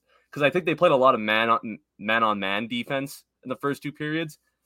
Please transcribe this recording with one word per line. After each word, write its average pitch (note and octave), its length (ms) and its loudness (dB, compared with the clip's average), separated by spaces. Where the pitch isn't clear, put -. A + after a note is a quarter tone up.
'cause C#3+ 120 -6
I C#3 80 4
think F3+ 140 -2
they E3 100 0
played F3 180 4
a C#3 40 6
lot B2+ 180 6
of A2 60 -2
man A2 300 2
on, A2+ 280 -2
man A2 240 0
on G#2+ 160 2
man G2+ 300 -4
defense C3+ 560 -6
in B2+ 80 -14
the C3 60 -6
first C#3+ 260 -6
two C#3+ 100 -8
periods, D#3 460 -8